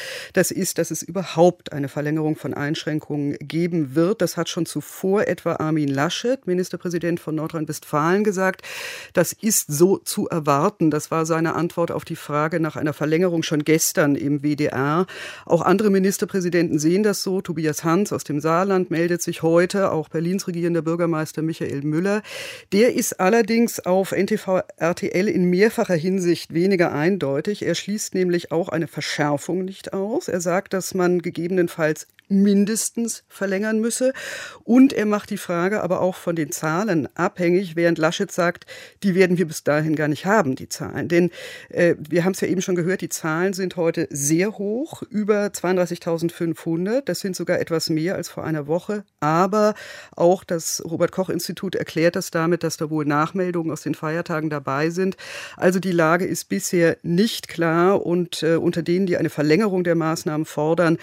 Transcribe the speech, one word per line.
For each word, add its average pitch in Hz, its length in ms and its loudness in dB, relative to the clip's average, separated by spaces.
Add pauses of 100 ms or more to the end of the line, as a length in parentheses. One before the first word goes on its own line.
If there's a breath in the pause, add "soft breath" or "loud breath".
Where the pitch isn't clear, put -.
(320 loud breath)
das 180 200 2
ist, - 260 -2
dass 170 140 -2
es 156 100 -6
überhaupt 175 720 2
eine 143 160 -4
Verlängerung 151 480 -2
von - 180 -6
Einschränkungen 147 840 -4
geben 156 560 -2
wird. 180 260 2
Das - 140 0
hat 165 120 -2
schon 170 160 -4
zuvor 190 640 -2
etwa 165 300 -2
Armin 156 320 0
Laschet, 170 580 -2
Ministerpräsident 175 720 -2
von 156 160 -6
Nordrhein-Westfalen, 156 880 0
gesagt. 190 400 0 (500 loud breath)
Das 175 200 2
ist - 400 -2
so 175 260 4
zu - 300 -4
erwarten. 156 640 2
Das 151 180 -4
war 160 160 0
seine 160 300 0
Antwort 170 340 -2
auf - 140 -6
die 165 100 -10
Frage 156 460 -2
nach 156 160 -4
einer 147 160 -2
Verlängerung 165 500 0
schon 151 220 -2
gestern 156 500 2
im 143 300 -2
W 147 100 0
D 143 120 0
R. 147 420 0 (380 loud breath)
Auch 165 160 2
andere 202 280 4
Ministerpräsidenten 180 880 0
sehen 170 240 2
das 208 220 0
so. 190 160 -2
Tobias 156 440 -4
Hans 170 280 2
aus - 100 -4
dem 151 160 -4
Saarland 180 520 2
meldet 170 320 0
sich - 200 -6
heute, 175 500 2
auch 156 180 -4
Berlins 175 360 -2
regierender 170 360 -2
Bürgermeister 165 580 -2
Michael 160 400 -4
Müller. 175 420 0 (500 loud breath)
Der 220 200 6
ist - 260 -2
allerdings 226 600 4
auf 185 320 0
N 190 140 2
T 214 100 0
V 185 240 0 (160)
R 170 180 2
T - 140 -4
L 185 180 0
in 185 220 2
mehrfacher 190 460 2
Hinsicht 175 580 0
weniger 175 400 4
eindeutig. 156 720 0
Er 170 120 0
schließt - 400 -6
nämlich 175 380 0
auch 170 160 0
eine 160 200 -2
Verschärfung 151 760 -2
nicht - 300 -10
aus. 214 340 -4
Er 180 140 -2
sagt, 180 320 -2
dass 185 180 -4
man 180 300 2
gegebenenfalls 170 840 -2 (240)
mindestens 202 960 2
verlängern 208 520 -2
müsse. 240 320 0 (500 loud breath)
Und 254 300 8
er 214 120 0
macht 208 260 0
die 208 60 -6
Frage 180 460 -2
aber 175 180 0
auch 180 140 2
von 170 220 -4
den 151 160 -2
Zahlen 165 640 -2
abhängig, 175 580 0
während 170 240 2
Laschet 170 320 0
sagt, 175 360 -2 (360 loud breath)
die 190 140 2
werden 185 200 6
wir 170 120 2
bis - 160 -10
dahin 151 320 2
gar 151 100 -2
nicht 147 200 -2
haben, 190 280 2
die - 140 -10
Zahlen. 120 400 -6
Denn, 170 240 4 (380 loud breath)
äh, 170 280 2
wir 165 260 0
haben's 190 160 -2
ja - 60 -2
eben 180 160 0
schon 185 140 -2
gehört, 180 240 -2
die 160 80 -6
Zahlen 175 440 -2
sind 185 220 -6
heute 165 380 0
sehr 160 460 0
hoch, 220 440 -6
über 208 500 0
zweiunddreißigtausendfünfhundert. 170 1600 -2
Das 180 100 -2
sind 190 160 -6
sogar 175 240 -2
etwas - 320 -2
mehr 165 240 0
als - 140 -8
vor - 160 -10
einer 151 240 -4
Woche. 202 340 -4 (160)
Aber 196 560 4 (400 loud breath)
auch 175 300 4
das - 400 -6
Robert-Koch-Institut 170 920 -4
erklärt - 400 0
das 190 160 -6
damit, 165 320 0
dass 160 140 -2
da 156 140 -6
wohl 151 160 -2
Nachmeldungen 165 640 0
aus 160 100 -8
den 156 140 -2
Feiertagen 156 540 -4
dabei 143 400 -2
sind. 185 260 -2 (400 loud breath)
Also 185 240 4
die 185 100 -2
Lage 170 360 4
ist - 220 -6
bisher 175 540 2
nicht 180 460 0
klar 170 580 2
und, 175 380 -2
äh, 165 100 4
unter 170 280 0
denen, 180 240 0
die 175 100 0
eine 160 140 0
Verlängerung 180 520 2
der 170 140 2
Maßnahmen 160 500 -2
fordern, 165 560 2